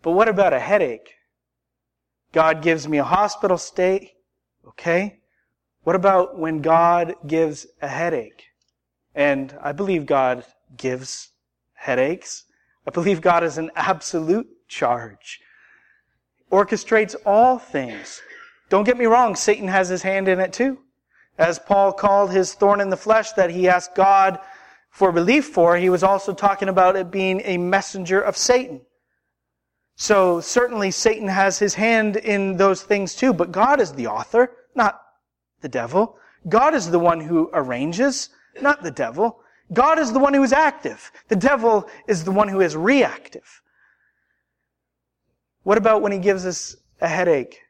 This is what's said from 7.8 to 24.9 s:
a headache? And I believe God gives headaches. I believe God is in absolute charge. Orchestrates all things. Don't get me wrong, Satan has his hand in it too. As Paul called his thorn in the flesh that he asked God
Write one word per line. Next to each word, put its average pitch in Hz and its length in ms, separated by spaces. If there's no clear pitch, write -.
a 147 80
headache? 139 580
And 139 480
I 143 100
believe 170 340
God 131 380
gives 131 520
headaches. - 720
I 139 60
believe 170 300
God 170 240
is 151 140
in 160 180
absolute 170 720
charge. 117 760
Orchestrates 202 640
all 233 340
things. 120 640
Don't 202 140
get 247 120
me 247 80
wrong, 226 320
Satan 208 320
has 185 200
his 180 140
hand 190 240
in 185 140
it 180 120
too. 262 260
As 165 220
Paul 196 320
called 196 400
his 185 220
thorn 202 260
in 196 100
the 185 60
flesh 214 360
that 180 180
he 180 180
asked 180 260
God 190 460